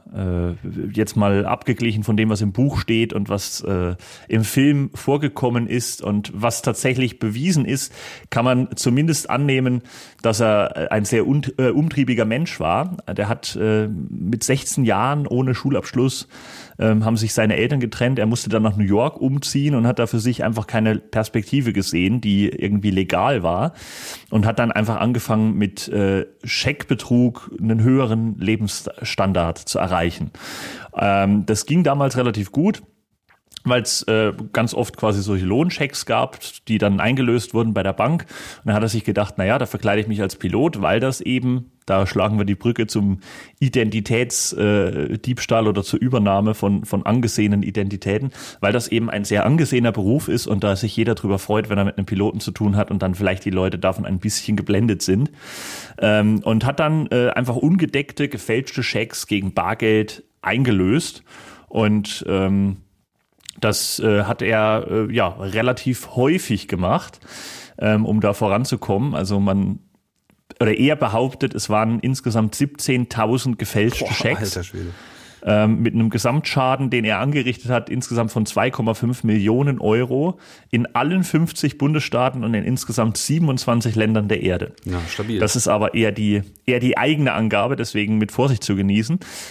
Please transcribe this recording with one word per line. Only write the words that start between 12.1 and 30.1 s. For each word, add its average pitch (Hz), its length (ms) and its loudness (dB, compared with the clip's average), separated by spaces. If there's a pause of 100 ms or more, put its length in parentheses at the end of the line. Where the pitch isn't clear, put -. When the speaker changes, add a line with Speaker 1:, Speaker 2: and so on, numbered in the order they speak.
Speaker 1:
Mensch 131 340 -2
war. 127 380 0 (100)
Der 104 220 -4
hat, - 260 -6
äh, 107 320 0
mit 104 560 -4
sechzehn - 400 0
Jahren 127 440 2
ohne 127 280 0
Schulabschluss, 131 720 -2 (500)
ähm, 110 280 4
haben 113 100 2
sich 107 180 0
seine 110 220 2
Eltern 123 240 2
getrennt. 123 400 0
Er 104 60 2
musste 110 240 0
dann 110 140 2
nach 104 120 2
New 104 80 2
York 104 380 2
umziehen 139 540 0
und 117 120 2
hat 123 120 0
da 117 80 2
für 117 120 -2
sich 120 240 0
einfach 107 240 -2
keine 110 300 2
Perspektive 117 760 -2
gesehen, 98 480 0
die 101 300 2
irgendwie 101 420 0
legal 95 520 0
war 92 300 0 (560)
und 107 160 2
hat 113 140 0
dann 117 140 2
einfach 110 260 0
angefangen, 110 580 0
mit, 101 300 -2
äh, 98 380 0 (180)
Scheckbetrug 123 1080 -2 (100)
einen 113 200 2
höheren 113 580 2
Lebensstandard 95 1200 -2
zu - 180 -6
erreichen. 87 540 -2 (640)